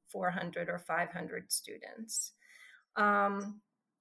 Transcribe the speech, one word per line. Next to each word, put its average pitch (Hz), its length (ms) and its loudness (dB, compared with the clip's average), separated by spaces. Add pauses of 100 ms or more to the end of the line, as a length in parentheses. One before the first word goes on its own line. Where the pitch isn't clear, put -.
four 190 200 0
hundred 175 400 -2
or 175 100 -2
five 170 340 -2
hundred - 380 -8
students. - 840 -4 (640)
Um, 202 640 4 (400)